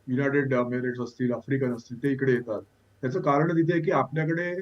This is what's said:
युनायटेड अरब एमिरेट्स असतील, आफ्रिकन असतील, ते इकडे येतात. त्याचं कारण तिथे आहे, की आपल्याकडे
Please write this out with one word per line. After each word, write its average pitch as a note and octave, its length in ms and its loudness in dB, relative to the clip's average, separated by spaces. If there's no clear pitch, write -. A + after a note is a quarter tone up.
युनायटेड C3+ 460 2
अरब B2 200 0
एमिरेट्स B2 260 -4
असतील, A#2+ 340 -2
आफ्रिकन B2+ 420 -2
असतील, A#2 280 -10
ते C#3+ 80 2
इकडे C3+ 200 2
येतात. A#2+ 300 0
त्याचं B2+ 200 -2
कारण D3+ 300 2
तिथे E3 220 2
आहे, E3 80 2
की D#3 100 0
आपल्याकडे E3 720 0